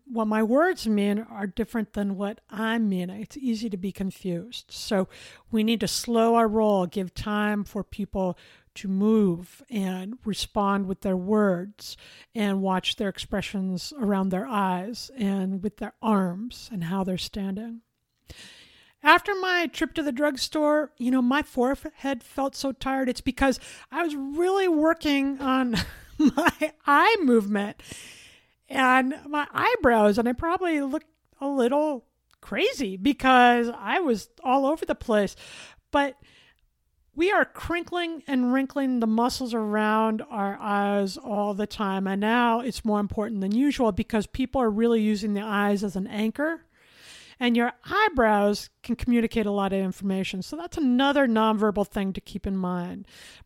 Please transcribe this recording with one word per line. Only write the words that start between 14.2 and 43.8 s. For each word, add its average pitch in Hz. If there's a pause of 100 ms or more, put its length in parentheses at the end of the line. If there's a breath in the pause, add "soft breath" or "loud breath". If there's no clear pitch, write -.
their 190
eyes 202
and 196
with 208
their 208
arms 202
and 175
how 190
they're 185
standing. 214 (1200 loud breath)
After 349
my 370
trip 320
to 320
the 285
drugstore, 294
you 247
know, 262
my 269
forehead 269
felt 269
so 269
tired. 269
It's 247
because 262 (320 loud breath)
I 320
was 302
really 349
working 294
on 262 (220)
<laughs> -
my 311 (140)
eye 339
movement 208 (880 loud breath)
and 262 (140)
my 294
eyebrows, 240
and 233
I 254
probably 339
looked 277 (340)
a 277
little 277 (340)
crazy 247
because 240
I 233
was 240 (120)
all 269
over 320
the 302
place. 208 (540 loud breath)
But 285 (1000 soft breath)
we 349
are 349
crinkling 330
and 254
wrinkling 269
the 226
muscles 233
around 214
our 196
eyes 202
all 208
the 208
time. 190
And 196
now 233
it's 247
more 208
important 208
than 196
usual 247